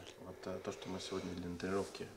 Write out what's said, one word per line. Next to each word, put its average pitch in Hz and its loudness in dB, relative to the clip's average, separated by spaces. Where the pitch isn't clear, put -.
Вот, 92 -6
э, 92 2
то, 101 2
что - -4
мы 92 2
сегодня 92 2
видели 87 0
на 87 0
тренировке, 92 2